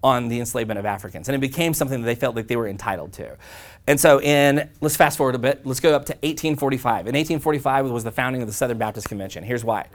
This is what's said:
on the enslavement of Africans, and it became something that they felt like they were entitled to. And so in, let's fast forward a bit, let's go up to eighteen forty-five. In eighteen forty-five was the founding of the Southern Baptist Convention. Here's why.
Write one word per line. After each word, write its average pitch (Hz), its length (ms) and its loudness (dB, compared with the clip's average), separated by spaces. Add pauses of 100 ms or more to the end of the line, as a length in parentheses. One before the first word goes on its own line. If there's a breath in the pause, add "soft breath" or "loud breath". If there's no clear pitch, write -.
on 123 260 2
the 120 120 -2
enslavement 113 380 -4
of 101 80 -4
Africans, 101 420 -6
and 139 80 -2
it 135 40 -2
became 156 340 0
something 135 260 -2
that 113 60 -4
they 117 80 2
felt 120 200 -2
like 113 140 -6
they 123 80 0
were 113 120 -2
entitled 95 440 -6
to. 62 240 -14 (500 loud breath)
And 139 140 4
so 143 220 8
in, 143 480 4 (100)
let's 151 160 0
fast 147 220 4
forward 131 160 2
a 127 40 -2
bit, 135 280 0
let's 131 140 -4
go 156 140 6
up 131 120 0
to 147 160 -8
eighteen 151 340 -2
forty-five. 123 500 -2
In 123 80 -2
eighteen 156 240 0
forty-five 139 520 0
was 120 120 -2
the 113 80 -6
founding 127 300 -2
of 113 80 -6
the 104 60 -8
Southern 120 240 -2
Baptist 107 300 -4
Convention. 95 360 -10
Here's 117 180 -4
why. 110 320 -2